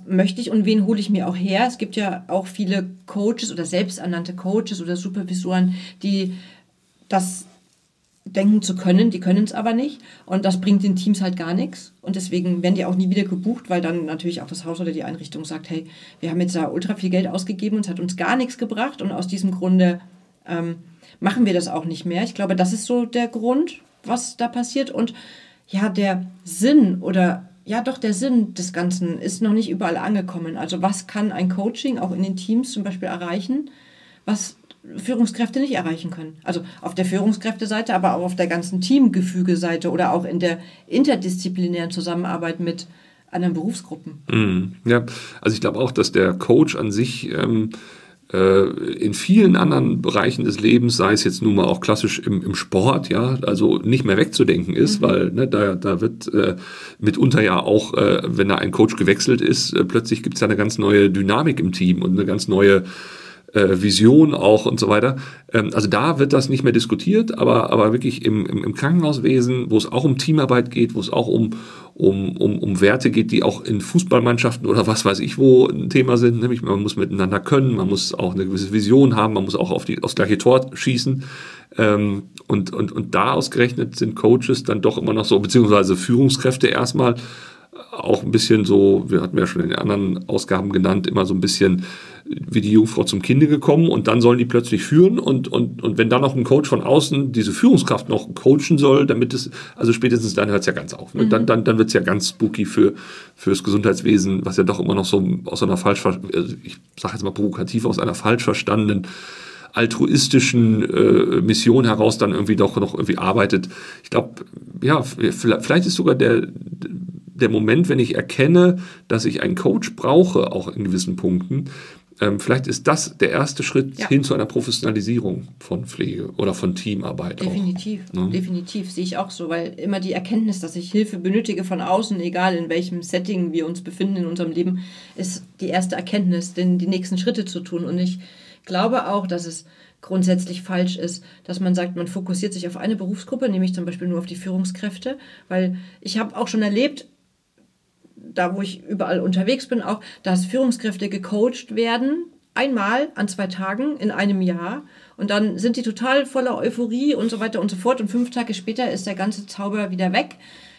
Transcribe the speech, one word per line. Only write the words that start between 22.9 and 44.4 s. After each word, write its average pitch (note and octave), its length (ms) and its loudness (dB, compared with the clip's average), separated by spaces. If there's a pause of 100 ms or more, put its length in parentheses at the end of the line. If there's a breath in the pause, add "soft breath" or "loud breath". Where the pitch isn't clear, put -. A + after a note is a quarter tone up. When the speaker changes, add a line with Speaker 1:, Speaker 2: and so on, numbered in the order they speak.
Speaker 1:
der A#3+ 220 -4
Grund, B3 480 -2 (280)
was - 340 -6
da A#3 120 -2
passiert B3 420 -4
und A#3 220 -2 (560 loud breath)
ja, G3+ 180 0
der F#3+ 380 -2 (180)
Sinn A3 580 4
oder, F3+ 460 0 (160)
ja A3+ 200 -4
doch, C4 160 -6
der G#3+ 140 -2
Sinn A#3 420 0
des F3+ 180 -8
Ganzen F3 460 -2
ist G3 220 -6
noch G#3+ 120 2
nicht A3 160 0
überall F3+ 280 -2
angekommen. F3+ 600 -4
Also F3 240 -6
was F#3+ 260 -2
kann G#3 240 -4
ein F#3 160 -2
Coaching A3 520 -4
auch F#3 120 -6
in F3+ 120 -4
den F#3+ 120 -4
Teams A#3 380 -4
zum G#3 100 -6
Beispiel F#3 240 -8
erreichen, F#3 640 -6 (560 loud breath)
was G#3 320 -6 (400)
Führungskräfte A3+ 640 -2
nicht C4+ 120 -2
erreichen E3+ 380 -6
können? D#3 220 -14 (100)
Also E3+ 180 -6 (200 loud breath)
auf - 120 -10
der F#3 120 -2
Führungskräfteseite, G#3 880 -2
aber F#3 200 2
auch F3 80 -4
auf F3+ 120 -4
der F3+ 120 0
ganzen F3 340 -4
Teamgefüge-Seite F3+ 1080 2
oder F3 240 0
auch F3+ 120 -2
in F3 140 -4
der F3 200 0 (500 loud breath)
interdisziplinären F3+ 840 -2
Zusammenarbeit E3+ 680 -4
mit E3+ 280 -4 (440 soft breath)
anderen F3+ 220 0
Berufsgruppen. D#3+ 640 -8 (120)
Speaker 2:
Mhm. F#2+ 420 0 (120)